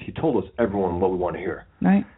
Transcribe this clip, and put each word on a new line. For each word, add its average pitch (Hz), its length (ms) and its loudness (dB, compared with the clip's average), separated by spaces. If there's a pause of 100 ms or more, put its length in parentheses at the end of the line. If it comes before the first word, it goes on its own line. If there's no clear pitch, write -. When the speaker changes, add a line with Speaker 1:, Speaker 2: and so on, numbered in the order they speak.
Speaker 1:
he 95 80 -10
told 127 320 0
us - 140 -16
everyone 98 420 0
what 92 100 2
we 92 60 0
wanna 85 220 -2
hear. 85 260 -6 (160)
Speaker 2:
Right. 196 240 4 (140)